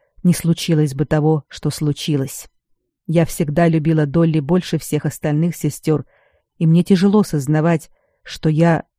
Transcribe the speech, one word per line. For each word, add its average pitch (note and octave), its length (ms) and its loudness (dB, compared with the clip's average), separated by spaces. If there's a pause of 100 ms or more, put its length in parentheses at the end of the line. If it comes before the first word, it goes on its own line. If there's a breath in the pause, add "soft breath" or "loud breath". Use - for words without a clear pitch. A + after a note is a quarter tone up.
(220)
не F3+ 100 4
случилось D#3 600 0
бы C#3+ 100 -4
того, D#3 440 0
что - 200 -8
случилось. C#3+ 800 -4 (580)
Я E3 200 2
всегда E3 420 0
любила D#3+ 380 2
Долли D#3+ 340 0
больше E3 380 -2
всех - 260 -4
остальных D#3 500 -2
сестер, - 520 -4 (500)
и E3+ 100 0
мне E3 160 6
тяжело G3 400 4
сознавать, D3+ 680 -2 (320)
что - 260 -6
я, D#3+ 360 2 (140)